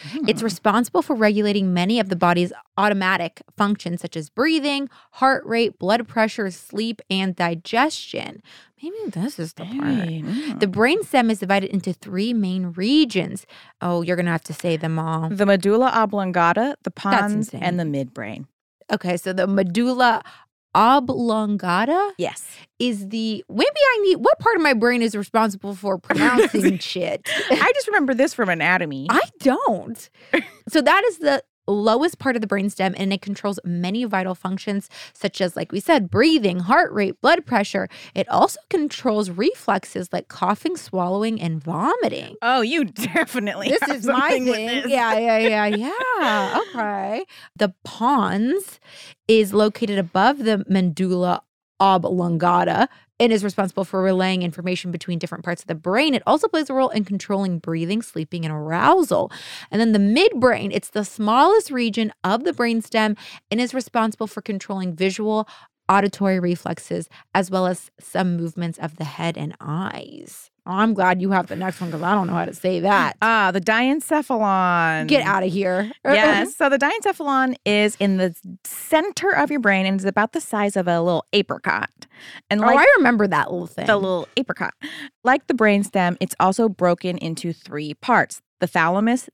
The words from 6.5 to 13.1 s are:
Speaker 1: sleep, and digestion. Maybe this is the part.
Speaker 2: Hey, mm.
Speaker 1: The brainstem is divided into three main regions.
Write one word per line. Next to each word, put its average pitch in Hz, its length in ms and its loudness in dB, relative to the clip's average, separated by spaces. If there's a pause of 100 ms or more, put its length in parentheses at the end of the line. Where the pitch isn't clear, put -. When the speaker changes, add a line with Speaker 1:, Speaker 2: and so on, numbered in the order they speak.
Speaker 1:
sleep, 220 580 -8
and 190 260 -2
digestion. - 1080 -2 (400)
Maybe 359 140 -10 (120)
this 202 300 -6
is 160 160 -10
the 165 100 -14
part. 214 100 -12 (140)
Speaker 2:
Hey, 170 340 -4
mm. 254 380 -6
Speaker 1:
The 208 80 2
brainstem 240 640 2
is 214 80 -2
divided 196 320 0
into 185 240 -2
three 208 400 -4
main 185 420 -2
regions. 226 720 0 (340)